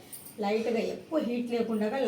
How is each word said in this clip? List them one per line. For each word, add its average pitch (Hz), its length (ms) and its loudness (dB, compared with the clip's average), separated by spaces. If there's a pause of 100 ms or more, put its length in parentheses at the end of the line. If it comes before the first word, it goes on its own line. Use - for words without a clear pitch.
(400)
లైట్గా, 220 400 2
ఎక్కువ - 400 -2
హీట్ 240 320 0
లేకుండా 220 460 2 (100)